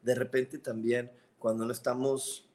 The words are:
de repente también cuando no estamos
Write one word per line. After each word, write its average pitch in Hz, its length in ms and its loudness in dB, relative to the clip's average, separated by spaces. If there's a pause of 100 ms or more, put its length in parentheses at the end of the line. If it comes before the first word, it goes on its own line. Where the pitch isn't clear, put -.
de 123 120 2
repente 127 440 0
también 120 520 -2 (280)
cuando 113 280 0
no 120 60 -2
estamos 131 840 -2